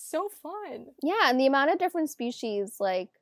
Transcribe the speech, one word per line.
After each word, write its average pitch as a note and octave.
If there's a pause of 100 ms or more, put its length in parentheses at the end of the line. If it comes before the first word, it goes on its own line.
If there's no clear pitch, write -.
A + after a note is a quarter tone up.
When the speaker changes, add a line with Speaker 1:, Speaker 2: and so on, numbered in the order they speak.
Speaker 1:
so F#4 (120)
fun. D#4+ (160)
Speaker 2:
Yeah, F4
and B3+
the C4
amount C#4
of E4+
different E4+
species, A3+
like, F#3 (120)